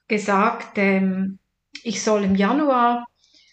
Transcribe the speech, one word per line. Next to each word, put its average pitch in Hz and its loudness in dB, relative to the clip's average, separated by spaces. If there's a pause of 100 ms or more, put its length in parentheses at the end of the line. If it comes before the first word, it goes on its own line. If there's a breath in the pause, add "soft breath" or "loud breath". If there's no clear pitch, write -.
gesagt, 208 -2
ähm, 190 0 (460)
ich 220 -6
soll 214 0
im 190 2
Januar 240 2 (480 soft breath)